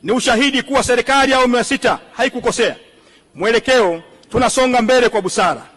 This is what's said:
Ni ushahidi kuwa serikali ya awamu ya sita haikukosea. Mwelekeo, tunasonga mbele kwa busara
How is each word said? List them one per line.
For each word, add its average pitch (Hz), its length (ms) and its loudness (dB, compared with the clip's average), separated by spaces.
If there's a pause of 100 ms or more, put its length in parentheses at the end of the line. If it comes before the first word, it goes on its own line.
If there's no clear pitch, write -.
Ni 180 80 -4
ushahidi 254 520 0
kuwa 262 200 -2
serikali 262 480 0
ya 262 60 2
awamu 254 180 2
ya 240 80 0
sita 240 360 -2 (180)
haikukosea. 233 580 -2 (600)
Mwelekeo, 214 680 0 (300)
tunasonga 247 500 0
mbele 247 280 2
kwa 214 120 -2
busara 180 440 -2 (120)